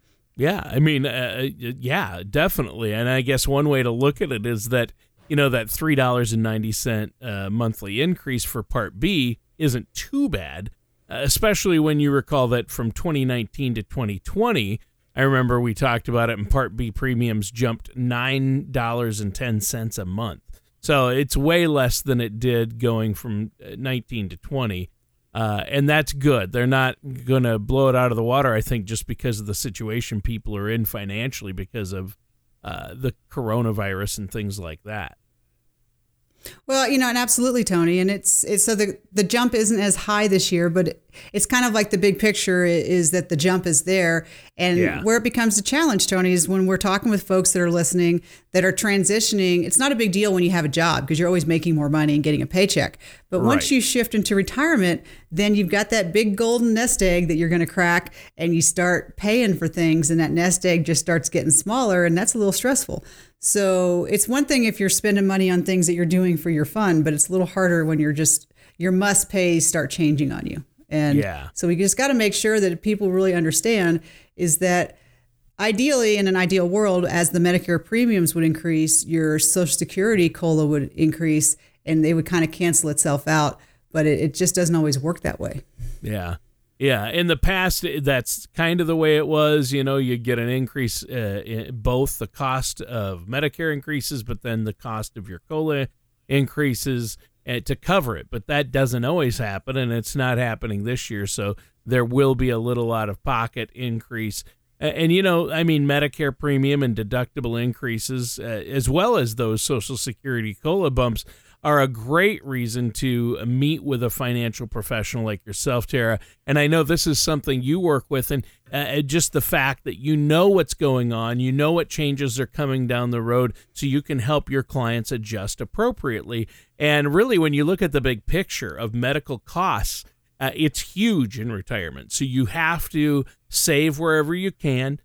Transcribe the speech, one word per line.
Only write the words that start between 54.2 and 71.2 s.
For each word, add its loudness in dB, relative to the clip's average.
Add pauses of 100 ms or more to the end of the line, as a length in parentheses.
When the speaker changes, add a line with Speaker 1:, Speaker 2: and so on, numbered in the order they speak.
Speaker 2:
retirement, 2 (280)
then 2
you've 2
got 0
that 0
big 2
golden 2
nest 2
egg 4
that 2
you're 2
gonna 2
crack, 0 (240)
and 0
you 4
start 0
paying 2
for -2
things, 2
and 4
that 2
nest 2
egg 2
just 0
starts 0
getting 0
smaller, 2
and 4
that's 0
a -4
little 2
stressful. -2 (400)
So 2
it's 0
one 2
thing 2
if 0
you're 0
spending 2
money 2
on 2
things 2
that 2
you're 2
doing 4
for -4
your 2
fun, 2
but 0
it's 0
a -10
little 0
harder 2
when 0
you're 2
just, 0 (320)
your 0
must-pays 2
start 0
changing 2
on -6
you. -8 (260)
And 2
Speaker 1:
Yeah. -2